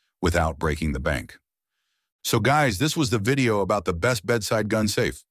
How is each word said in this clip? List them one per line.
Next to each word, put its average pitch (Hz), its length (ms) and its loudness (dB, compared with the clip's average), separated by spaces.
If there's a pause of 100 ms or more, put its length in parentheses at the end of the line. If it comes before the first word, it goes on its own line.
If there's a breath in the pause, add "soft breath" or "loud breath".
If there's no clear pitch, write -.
(220)
without 82 360 0
breaking 76 360 -2
the 67 60 -4
bank. 69 380 -6 (840)
So 120 160 0
guys, 131 380 2
this 147 180 -2
was 147 140 0
the 117 100 2
video 117 400 2
about 98 260 0
the 92 80 0
best 117 320 -2
bedside 110 440 0
gun 107 180 0
safe. 101 440 -2